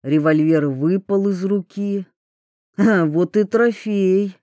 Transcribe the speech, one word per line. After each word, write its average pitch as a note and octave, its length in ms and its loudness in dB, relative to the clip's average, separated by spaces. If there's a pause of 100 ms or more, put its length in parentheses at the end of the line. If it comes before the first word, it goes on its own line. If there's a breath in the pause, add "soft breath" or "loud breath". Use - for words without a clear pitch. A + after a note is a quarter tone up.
Револьвер D3+ 680 2
выпал F#3+ 600 -2
из F#3+ 160 -4
руки. G3+ 640 -4 (680)
А G3 280 2
вот E3+ 320 -2
и G#3+ 60 2
трофей. G3+ 1000 0